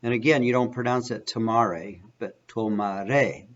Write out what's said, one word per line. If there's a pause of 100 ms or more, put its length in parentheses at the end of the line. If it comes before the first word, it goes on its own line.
And
again,
you
don't
pronounce
it
tomaré, (180)
but (120)
tomaré, (100)